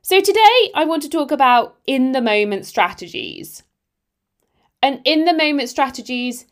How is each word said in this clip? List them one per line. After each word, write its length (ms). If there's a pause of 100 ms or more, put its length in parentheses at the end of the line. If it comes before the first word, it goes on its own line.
So 180
today 540
I 100
want 200
to 40
talk 220
about 560
in-the-moment 800
strategies. 960 (1200)
And 220
in-the-moment 680
strategies, 800